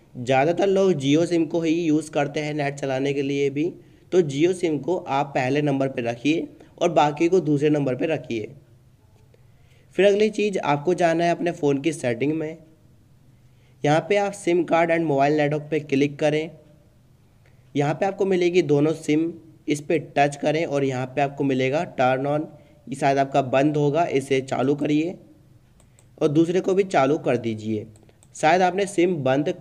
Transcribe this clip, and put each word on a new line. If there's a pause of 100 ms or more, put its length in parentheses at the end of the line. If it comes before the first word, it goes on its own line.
(140)
ज़्यादातर
लोग
Jio
सिम
को
ही
यूज़
करते
हैं
नेट
चलाने
के
लिए
भी, (480)
तो
Jio
सिम
को
आप
पहले
नंबर
पे
रखिए (320)
और
बाकी
को
दूसरे
नंबर
पे
रखिए। (1500)
फिर
अगली
चीज़,
आपको
जाना
है
अपने
फ़ोन
की
सेटिंग
में। (1300)
यहाँ
पे
आप
सिम
कार्ड
and
mobile
network
पे
क्लिक
करें। (1200)
यहाँ
पे
आपको
मिलेगी
दोनों
सिम, (360)
इस
पे (180)
टच
करें
और
यहाँ
पे
आपको
मिलेगा (160)
turn
on, (400)
ये
शायद
आपका
बंद
होगा,
इसे
चालू
करिए (1040)
और
दूसरे
को
भी
चालू
कर
दीजिए। (500)
शायद
आपने
सिम
बंद